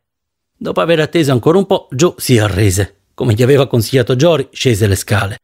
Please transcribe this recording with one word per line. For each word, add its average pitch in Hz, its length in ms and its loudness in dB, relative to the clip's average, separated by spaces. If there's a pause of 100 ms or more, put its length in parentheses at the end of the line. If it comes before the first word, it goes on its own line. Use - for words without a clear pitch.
(560)
Dopo - 260 -6
aver 165 200 0
atteso 151 300 0
ancora 139 260 2
un 196 80 2
po, - 260 -2
Joe 147 260 0
si 123 220 2
arrese. 101 640 0 (120)
Come 127 200 -2
gli 107 100 0
aveva 135 240 2
consigliato 123 480 0
Jory, 143 360 0
scese 113 360 0
le 98 80 2
scale. 101 480 -4